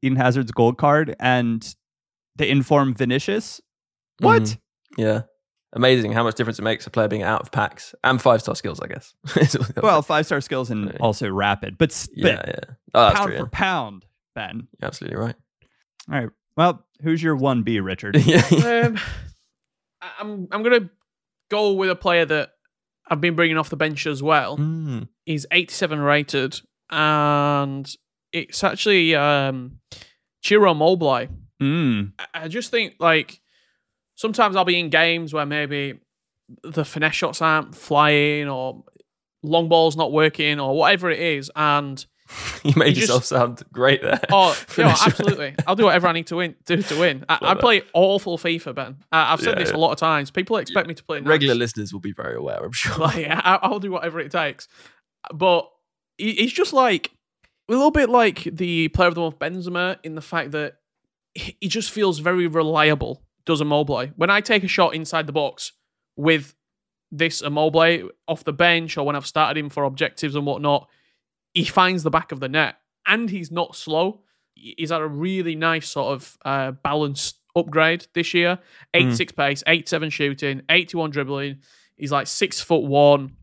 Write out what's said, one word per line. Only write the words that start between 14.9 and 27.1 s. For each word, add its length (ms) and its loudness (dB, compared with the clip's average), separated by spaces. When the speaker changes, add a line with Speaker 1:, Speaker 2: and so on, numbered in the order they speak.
Speaker 2:
right. 160 -6
Speaker 1:
All 80 -2
right. 100 -8
Well, 260 2
who's 180 0
your 140 0
one 280 0
B, 180 -2
Richard? 340 -4
Speaker 2:
<laughs> 100 6
Yeah. 240 8
Speaker 3:
Um, 480 4
I, 80 -16
I'm, 320 -10
I'm 120 -4
gonna 260 2
go 220 2
with 180 0
a 40 0
player 300 2
that 260 -2
I've 140 -2
been 140 0
bringing 220 2
off 120 -2
the 80 -8
bench 300 -2
as 160 -4
well. 340 0
Speaker 2:
Mm. 500 -4
Speaker 3:
He's 260 -6
eighty-seven 480 -2
rated, 600 0
and 1000 0